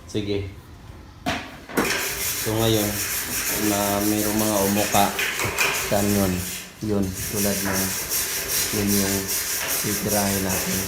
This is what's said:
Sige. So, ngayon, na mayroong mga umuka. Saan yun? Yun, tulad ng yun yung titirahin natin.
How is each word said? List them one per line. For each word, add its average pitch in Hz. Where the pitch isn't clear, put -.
Sige. 98
So, 110
ngayon, 110
na 101
mayroong 107
mga 107
umuka. 101
Saan 101
yun? 98
Yun, 101
tulad 101
ng 95
yun 101
yung 98
titirahin 98
natin. 92